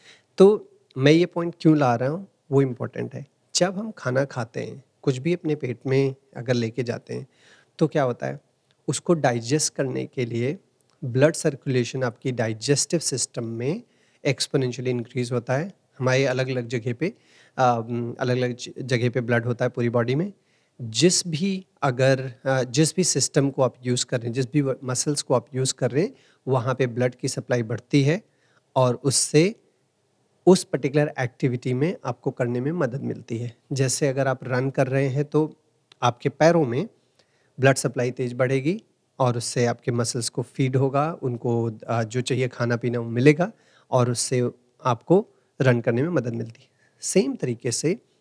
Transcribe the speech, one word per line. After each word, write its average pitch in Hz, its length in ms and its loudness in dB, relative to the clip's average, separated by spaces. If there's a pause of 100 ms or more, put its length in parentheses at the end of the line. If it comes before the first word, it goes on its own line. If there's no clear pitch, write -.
(380)
तो 196 320 6 (280)
मैं 135 140 6
ये 170 140 4
point 170 340 -4
क्यों 156 180 6
ला 127 180 2
रहा 127 140 -2
हूँ, 190 180 -8 (240)
वो 139 100 6
important 120 540 -6
है। 143 120 -14 (280)
जब 180 220 0
हम 220 140 -8
खाना 131 340 -2
खाते 120 380 -8
हैं, 120 200 -14 (180)
कुछ 127 160 -2
भी 156 160 -2
अपने 156 220 -2
पेट 123 320 -6
में 131 280 2 (220)
अगर 123 160 -2
लेके 120 300 -2
जाते 117 300 -8
हैं, 123 140 -10 (520)
तो 160 80 4
क्या 151 160 0
होता 127 240 -2
है, 139 120 -8 (480)
उसको 165 260 0
digest 131 600 0
करने 131 320 -4
के 123 200 -6
लिए 120 320 -2 (460)
blood 131 300 4
circulation 131 720 -2
आपकी 123 280 -4
digestive 117 680 0
system 127 460 -4
में 123 380 -4 (420)
exponentially 127 640 -2
increase 123 400 -4
होता 123 220 -2
है। 165 280 -4 (180)
हमारे 131 260 2
अलग-अलग 127 420 -2
जगह 120 260 -4
पे, 170 200 -4 (440)
अम, 120 640 0
अलग-अलग 123 360 -2
ज-, - 140 -14 (120)
जगह 123 280 0
पे 123 120 -2
blood 117 240 0
होता 120 200 -2
है 123 40 -2
पूरी 120 200 -2
body 120 260 0
में। 196 180 -4 (480)
जिस 127 460 2
भी 190 380 -4 (180)
अगर, 131 500 2 (120)
अ, 131 180 0
जिस 131 320 0
भी 185 80 2
system 139 460 0
को 135 120 -2
आप 123 120 2 (120)
यूज़ 123 200 0
कर 123 140 -4
रहे 117 80 -8
हैं, 117 60 -4
जिस 123 180 -4
भी 151 100 2
व-, 135 220 -2
muscles 131 380 -2
को - 120 -2
आप 120 120 2 (100)
यूज़ 131 180 -2
कर 120 180 -2
रहे 143 120 2
हैं, 269 100 -4 (340)
वहाँ 127 280 0
पे 131 120 0
blood 123 280 -2
की - 120 -6
supply 123 360 -2
बढ़ती 117 400 0
है 160 180 2 (540)
और 123 280 4
उससे 156 520 2 (920)
उस 180 160 8
particular 147 560 0
activity 123 540 -2
में 151 220 0 (100)
आपको 127 260 -4
करने 123 300 -2
में 139 100 -2
मदद 135 300 -2
मिलती 117 360 -6
है। 117 200 -8 (140)
जैसे 135 360 0
अगर 135 200 0
आप 131 160 -2
run 127 260 -2
कर 135 180 0
रहे 135 200 0
हैं, 139 180 -2
तो 151 300 0 (460)
आपके 123 280 0
पैरों 160 360 4
में 127 220 -2 (720)
blood 127 180 6
supply 123 340 -2
तेज़ 123 240 -6
बढ़ेगी 135 480 0 (360)
और 123 180 2
उससे 120 280 0
आपके 117 260 -2
muscles 120 380 -2
को - 120 -4
फीड 131 340 -2
होगा, 139 460 0
उनको, 117 500 -2 (160)
अ, 117 160 0
जो 113 180 -4
चाहिए 123 260 0
खाना 120 300 -2
पीना 120 220 -2
वो 117 100 -6
मिलेगा 147 420 4 (400)
और 123 200 4
उससे 123 380 -2 (360)
आपको 165 420 2 (340)
run 120 200 4
करने 117 200 2
में 160 80 0
मदद 123 240 -2
मिलती 117 280 -10
है। - 100 -20 (300)
सेम 247 340 0
तरीके 123 360 -4
से 165 260 -2 (240)